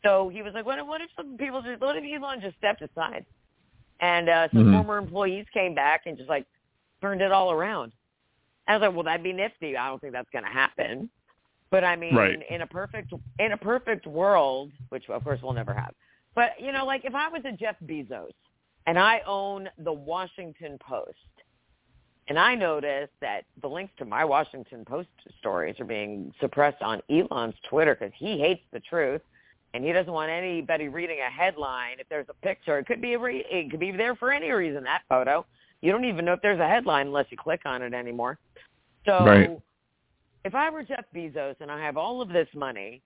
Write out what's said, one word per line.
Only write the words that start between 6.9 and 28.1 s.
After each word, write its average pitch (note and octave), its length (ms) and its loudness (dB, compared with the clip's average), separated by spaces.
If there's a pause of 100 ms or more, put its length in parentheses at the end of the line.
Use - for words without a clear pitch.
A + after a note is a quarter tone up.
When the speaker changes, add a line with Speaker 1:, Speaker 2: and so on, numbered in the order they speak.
Speaker 1:
turned G3 220 -2
it G3 80 2
all F#3+ 220 4
around?" D#3+ 400 -2 (760)
I G#3 60 6
was G#3 80 4
like, G3 120 4
"Well, E3+ 100 -4
that'd E3 200 -2
be F#3 80 -2
nifty. F#3 440 -4
I B2+ 120 -4
don't C3 120 -8
think C#3 120 -12
that's B2 180 -10
gonna G#2+ 220 -8
happen." C3 580 0 (600)
But F#3 140 4
I F3 120 4
mean, E3 180 0
Speaker 2:
Right. - 240 6 (120)
Speaker 1:
in E3+ 100 -6
a E3 60 -8
perfect, G3 480 -10 (240)
in G#3+ 140 2
a G#3 40 -2
perfect A3+ 500 -2
world, D3 680 2 (180)
which C3 180 -10
of A#2 160 -6
course C3+ 180 -2
we'll B2+ 120 -4
never G#2+ 180 -4
have, - 220 -6 (400)
but, A#3+ 260 2
you C4 100 -8
know, C4+ 140 -4
like, C4+ 200 -4
if B3+ 100 -8
I D4 140 -2
was D#4+ 180 -8
a C4 60 -8
Jeff G#3 280 -6
Bezos B2+ 540 -10 (520)
and E3+ 120 2
I G#3+ 220 6
own G3 580 -6
the E3 140 -6
Washington D#3+ 880 -10
Post, - 380 -10 (1120)
and D3 100 0
I A3+ 160 6
notice D3 560 -2 (100)
that G#2 260 -8 (160)
the C#3+ 60 -6
links F3+ 300 -10
to C#3 60 -10
my A2+ 200 0
Washington C3+ 600 -2
Post C#3+ 240 -8 (320)
stories F2+ 400 -2
are B2 40 -6
being G#2 560 -8
suppressed C#3+ 420 2
on G#2+ 280 -2
Elon's C3+ 480 0 (100)
Twitter D3 280 4
'cause G2 180 -8